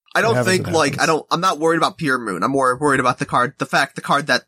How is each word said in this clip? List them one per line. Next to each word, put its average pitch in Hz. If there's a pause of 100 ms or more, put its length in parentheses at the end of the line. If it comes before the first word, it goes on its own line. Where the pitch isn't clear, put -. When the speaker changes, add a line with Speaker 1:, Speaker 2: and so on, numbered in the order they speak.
(140)
Speaker 1:
I -
Speaker 2:
It 185
Speaker 1:
don't 226
Speaker 2:
happens, 123
Speaker 1:
think, 170
Speaker 2:
it 175
Speaker 1:
like, 147
Speaker 2:
happens. 131
Speaker 1:
I 143
don't, 156
I'm 170
not 180
worried 160
about 151
Pure 135
Moon. 98
I'm 113
more 131
worried 139
about 123
the -
card, 123
the 139
fact -
the -
card 147
that 127